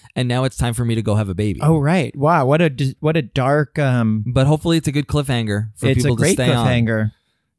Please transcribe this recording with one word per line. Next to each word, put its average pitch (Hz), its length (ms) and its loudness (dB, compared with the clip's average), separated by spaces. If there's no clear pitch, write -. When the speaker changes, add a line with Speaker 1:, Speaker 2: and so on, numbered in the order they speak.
Speaker 1:
and 127 120 -2
now 123 160 -2
it's 131 140 -4
time 120 180 0
for 120 100 -2
me 117 100 0
to 113 60 0
go 104 140 0
have 107 140 0
a 95 40 -6
baby. 101 300 -4
Speaker 2:
Oh, 156 160 2
right. 143 360 0
Wow, 147 300 2
what 147 160 2
a 165 80 2
d-, 135 300 -4
what 160 180 -2
a 160 60 0
dark, 139 560 -2
um, 117 480 0
Speaker 1:
But 131 180 2
hopefully 156 320 2
it's 156 100 -2
a 147 40 0
good 139 160 -2
cliffhanger 113 680 -2
for 120 120 -2
Speaker 2:
it's 131 120 2
a 123 40 2
Speaker 1:
people 117 140 2
to 117 40 -4
Speaker 2:
great 160 120 2
Speaker 1:
stay 123 200 0
on. 117 140 2
Speaker 2:
cliffhanger. 113 440 0